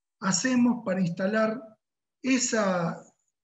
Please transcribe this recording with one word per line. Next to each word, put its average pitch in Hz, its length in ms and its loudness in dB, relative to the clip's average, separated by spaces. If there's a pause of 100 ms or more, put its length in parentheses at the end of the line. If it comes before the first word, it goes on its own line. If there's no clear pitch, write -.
(200)
hacemos 247 640 2
para 190 160 0
instalar 220 580 0 (600)
esa, 202 800 0 (420)